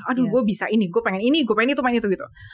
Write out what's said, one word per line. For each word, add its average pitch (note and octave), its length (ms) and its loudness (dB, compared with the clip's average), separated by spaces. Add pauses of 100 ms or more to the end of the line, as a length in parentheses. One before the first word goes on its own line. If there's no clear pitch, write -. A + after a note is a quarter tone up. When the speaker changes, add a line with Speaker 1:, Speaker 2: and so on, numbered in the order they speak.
Speaker 1:
Aduh, B3+ 220 0
Speaker 2:
Iya. G3 40 -2
Speaker 1:
gue B3 140 2
bisa G3+ 220 -2
ini, G#3 260 0
gue D#3+ 80 0
pengen G3 240 -2
ini, D4 160 2
gue A3 160 0
pengen A#3+ 160 2
itu, C#4+ 80 0
pengen A#3+ 240 0
itu G3+ 60 0
gitu. - 160 -2 (280)